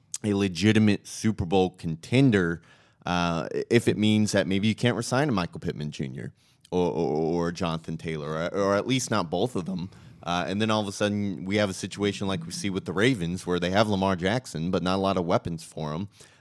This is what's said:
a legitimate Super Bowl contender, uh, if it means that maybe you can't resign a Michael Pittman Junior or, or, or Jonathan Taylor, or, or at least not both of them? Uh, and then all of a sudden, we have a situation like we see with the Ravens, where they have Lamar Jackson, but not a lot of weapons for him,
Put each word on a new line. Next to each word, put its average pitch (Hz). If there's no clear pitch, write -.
a 107
legitimate 101
Super -
Bowl 92
contender, 90
uh, 85
if 117
it 87
means 107
that 98
maybe 98
you 107
can't 120
resign 127
a 135
Michael 87
Pittman 76
Junior 67
or, 87
or, 80
or 85
Jonathan 82
Taylor, 78
or, -
or 98
at 101
least 127
not 98
both 90
of 92
them? 90
Uh, 87
and 98
then 110
all 110
of 101
a 98
sudden, 101
we 98
have 104
a 92
situation 101
like 95
we 85
see 101
with 92
the 87
Ravens, 92
where 90
they 87
have 107
Lamar 98
Jackson, 92
but 92
not 92
a 98
lot 95
of 92
weapons 85
for 76
him, 98